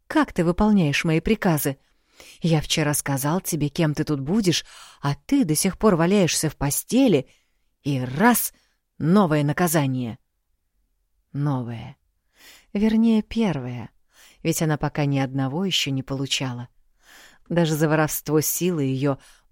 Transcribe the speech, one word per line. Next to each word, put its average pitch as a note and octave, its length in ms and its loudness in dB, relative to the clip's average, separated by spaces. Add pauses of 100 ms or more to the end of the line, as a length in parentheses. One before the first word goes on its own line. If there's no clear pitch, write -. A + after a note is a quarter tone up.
как - 260 0
ты F3+ 100 0
выполняешь F3 600 2
мои E3 160 2
приказы? D#3+ 580 0 (640)
Я D#3+ 200 2
вчера D3+ 320 -2
сказал F3 480 -2
тебе, D3 280 -4
кем D#3 240 0
ты C#3+ 120 -2
тут C#3+ 160 -4
будешь, F3+ 440 0 (360)
а C#3+ 140 -2 (120)
ты C#4 180 2
до D#3 100 0
сих F3+ 220 -2
пор G#3+ 180 4
валяешься E3+ 540 2
в - 60 -10
постели, F3 720 0 (560)
и C#3 180 -2
раз — F3 520 2 (440)
новое D#3 460 2
наказание. C#3+ 760 0 (1120)
Новое. B2+ 680 -6 (760)
Вернее, A3 480 2
первое, B2+ 720 -4 (500)
ведь E3 220 -2
она D#3 140 0
пока D3+ 280 -2
ни C#3 140 0
одного C3+ 440 -4
ещё F3 280 -4
не C3+ 100 -2
получала. C3 680 -6 (800)
Даже E3 280 0
за D#3 120 0
воровство D3+ 540 0
силы E3+ 420 -2
её, C3+ 360 -2 (320)